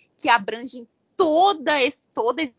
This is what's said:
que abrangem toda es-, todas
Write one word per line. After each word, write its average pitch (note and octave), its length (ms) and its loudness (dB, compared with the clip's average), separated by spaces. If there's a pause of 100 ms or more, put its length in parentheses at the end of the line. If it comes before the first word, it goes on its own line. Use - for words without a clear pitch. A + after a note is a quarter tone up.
(160)
que - 120 -8
abrangem A#3 580 -2 (300)
toda D#4 640 2
es-, - 300 -4
todas B3 460 -4